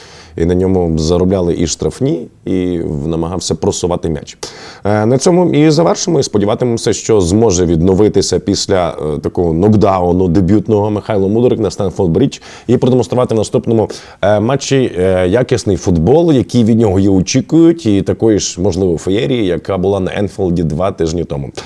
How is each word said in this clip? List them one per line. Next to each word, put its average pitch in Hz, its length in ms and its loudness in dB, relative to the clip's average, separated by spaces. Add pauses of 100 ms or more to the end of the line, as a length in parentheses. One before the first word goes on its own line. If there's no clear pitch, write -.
(360)
І 82 100 -2
на 90 100 0
ньому 90 440 0
заробляли 87 580 0
і 85 100 0
штрафні, 135 600 -4 (180)
і 90 340 -2
в-, 76 280 -4
намагався 82 480 -4
просувати 87 540 -2
м'яч. - 280 -8 (460)
Е, 107 220 0
на 127 120 2
цьому 175 360 2
і 151 180 4
завершимо, 170 480 0
і 131 40 2
сподіватимемося, 110 720 -2
що 107 280 0
зможе 92 440 2
відновитися 92 760 2
після, 92 500 0
е, 76 300 -6
такого 82 340 -2
нокдауну 92 720 2
дебютного 101 640 2
Михайло 101 400 -2
Мудрик 120 300 2
на 98 120 -2
Стенфорд 95 380 -2
Брідж 104 300 0 (280)
і 110 100 2
продемонструвати 123 580 0
в - 20 2
наступному, 110 520 0 (320)
е, 104 180 2
матчі, 131 580 0
е, 92 300 2
якісний 110 500 0
футбол, 117 560 2
який 123 300 2
від 110 160 4
нього 98 200 2
і 98 80 2
очікують, 139 800 2
і 101 160 2
такої 104 380 0
ж, - 220 -6
можливо, 90 360 0
феєрії, 117 480 -2
яка 90 320 -4
була 98 220 0
на 92 160 -4
Енфілді 92 480 -2
два 80 280 -2
тижні 82 320 -4
тому. 69 280 -8 (140)